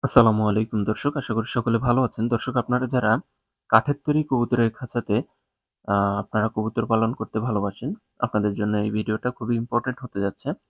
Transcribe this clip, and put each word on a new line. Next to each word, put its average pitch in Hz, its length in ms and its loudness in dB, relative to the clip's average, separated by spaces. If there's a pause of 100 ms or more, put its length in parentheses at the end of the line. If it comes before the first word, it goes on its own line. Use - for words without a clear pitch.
আসসালামু 113 440 4
আলাইকুম 107 360 0
দর্শক, 107 340 -2
আশা 123 160 -6
করি 110 140 -2
সকলে 117 300 0
ভালো 123 260 2
আছেন। 113 240 -2
দর্শক, 120 280 -2
আপনারা 127 320 0
যারা 113 240 2 (580)
কাঠের 139 340 4
তৈরি 151 200 2
কবুতরের 117 480 2
খাঁচাতে, 113 440 -4 (720)
আহ, 101 320 2
আপনারা 107 300 0
কবুতর 113 360 -2
পালন 113 280 2
করতে - 260 -6
ভালোবাসেন, 107 500 -2 (300)
আপনাদের 104 360 0
জন্য 107 220 -2
এই 104 140 -2
ভিডিওটা 107 400 -2
খুবই 117 240 -4
ইম্পর্টেন্ট 117 460 -2
হতে - 200 -10
যাচ্ছে। 98 280 -4 (200)